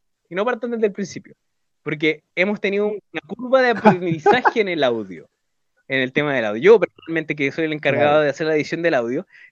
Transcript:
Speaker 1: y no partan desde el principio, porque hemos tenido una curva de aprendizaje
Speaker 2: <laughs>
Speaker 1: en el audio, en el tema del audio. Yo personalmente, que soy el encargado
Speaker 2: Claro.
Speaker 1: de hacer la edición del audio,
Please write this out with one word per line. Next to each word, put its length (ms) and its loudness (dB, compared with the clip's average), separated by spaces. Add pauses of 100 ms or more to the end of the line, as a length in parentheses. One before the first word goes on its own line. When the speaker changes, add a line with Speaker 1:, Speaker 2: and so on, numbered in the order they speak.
(300)
Speaker 1:
y 60 -12
no 100 -2
partan 260 -4
desde 160 -2
el 60 -4
principio, 420 -12 (480)
porque 400 -2 (120)
hemos 260 -2
tenido 260 -2
una 400 -10
curva 340 0
de 80 2
aprendizaje 640 4
Speaker 2:
<laughs> 300 2
Speaker 1:
en 60 -2
el 160 -2
audio, 460 -4 (580)
en 140 -2
el 100 -4
tema 240 -2
del 80 -2
audio. 180 -4
Yo 200 8
personalmente, 520 -6
que 200 -2
soy 100 -4
el 100 -2
encargado 360 2
Speaker 2:
Claro. 140 4
Speaker 1:
de 60 0
hacer 160 -4
la 100 0
edición 260 -2
del 120 0
audio, 320 -2 (260)